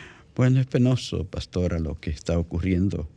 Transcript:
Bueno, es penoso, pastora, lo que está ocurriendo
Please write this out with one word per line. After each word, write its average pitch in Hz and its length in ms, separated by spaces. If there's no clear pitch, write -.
Bueno, 127 260
es 127 60
penoso, 123 580
pastora, 90 540
lo 78 220
que - 100
está 85 280
ocurriendo 87 800